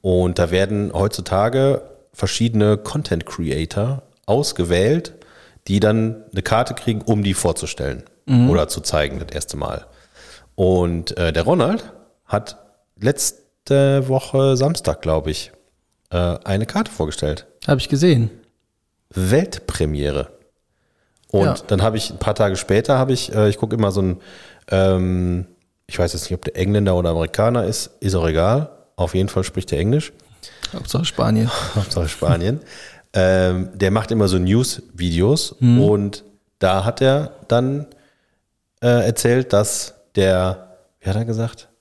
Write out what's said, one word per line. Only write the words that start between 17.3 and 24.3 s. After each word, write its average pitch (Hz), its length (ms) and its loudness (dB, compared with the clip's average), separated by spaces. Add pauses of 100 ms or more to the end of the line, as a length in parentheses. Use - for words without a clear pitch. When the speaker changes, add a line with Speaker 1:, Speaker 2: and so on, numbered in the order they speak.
Speaker 2:
Hab 143 120 2
ich - 100 -8
gesehen. 139 400 4 (800)
Speaker 1:
Weltpremiere. 76 1200 -2 (1000)
Und 98 160 2
Speaker 2:
Ja. - 100 2 (120)
Speaker 1:
dann 95 140 2
hab 110 140 2
ich, - 160 -6
ein - 80 -14
paar 107 160 -2
Tage 98 200 0
später 113 420 0
hab 131 120 0
ich, - 260 -4
äh, 107 140 4
ich 101 80 -2
guck 110 160 -4
immer 107 180 0
so 98 100 0
ein, 92 160 0 (520)